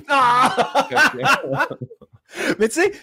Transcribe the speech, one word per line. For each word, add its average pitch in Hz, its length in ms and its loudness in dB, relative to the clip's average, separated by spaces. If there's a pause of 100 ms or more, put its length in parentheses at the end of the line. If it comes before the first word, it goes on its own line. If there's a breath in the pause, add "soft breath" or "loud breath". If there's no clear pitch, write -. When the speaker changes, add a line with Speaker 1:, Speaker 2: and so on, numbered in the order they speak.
Speaker 1:
Ah ! 254 800 2
Speaker 2:
<laughs> 240 800 0 (920 loud breath)
Speaker 1:
Mais 220 100 2
tu 320 120 -2
sais, 403 100 2 (120 loud breath)